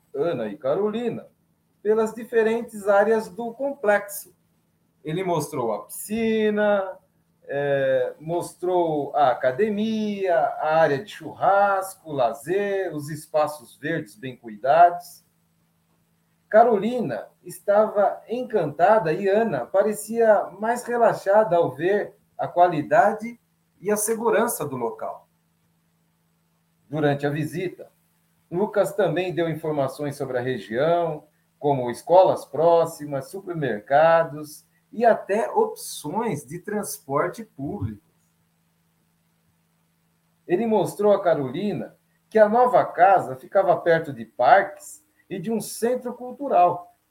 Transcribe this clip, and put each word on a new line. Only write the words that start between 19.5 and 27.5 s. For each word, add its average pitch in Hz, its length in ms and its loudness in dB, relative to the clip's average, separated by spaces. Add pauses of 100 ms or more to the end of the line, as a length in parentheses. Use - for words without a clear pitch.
parecia 214 800 2 (120)
mais 233 240 -4
relaxada 196 760 2
ao 147 180 2
ver 180 400 -2 (240)
a 131 100 -4
qualidade 180 920 2 (400)
e 185 120 -6
a 208 80 0
segurança 220 680 -2
do 131 80 -8
local. 110 540 -8 (1600)
Durante 143 380 -2
a 143 40 0
visita, - 640 -6 (580)